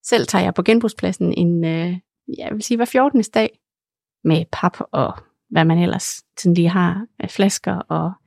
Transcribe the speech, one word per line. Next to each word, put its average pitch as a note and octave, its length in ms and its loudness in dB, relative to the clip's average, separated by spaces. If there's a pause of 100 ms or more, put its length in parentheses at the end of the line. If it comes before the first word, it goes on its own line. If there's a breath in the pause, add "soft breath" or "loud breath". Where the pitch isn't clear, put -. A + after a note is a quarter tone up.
Selv - 220 2
tager F#3 180 2
jeg F3+ 100 -2
på F3+ 80 -2
genbrugspladsen G#3 680 0
en, E3+ 320 0
øh, E3+ 340 -2 (400)
jeg - 140 -8
vil G#3+ 100 -6
sige, A#3+ 140 -2
hver A#3 80 0
fjortende C4 460 2
dag, - 280 -2 (680)
med D#3+ 280 2
pap - 240 -2 (160)
og - 260 -2 (320)
hvad E3 140 2
man E3 140 4
ellers - 460 -2 (140)
sådan F3 160 4
lige E3+ 140 4
har F3+ 380 0 (120)
af - 120 -8
flasker G3 440 -2
og E3 380 -4 (140)